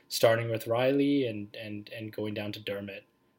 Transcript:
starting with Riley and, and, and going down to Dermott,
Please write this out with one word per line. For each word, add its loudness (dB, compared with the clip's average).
starting 4
with -2
Riley 4
and, -6
and, -10
and -8
going -4
down -6
to -10
Dermott, -8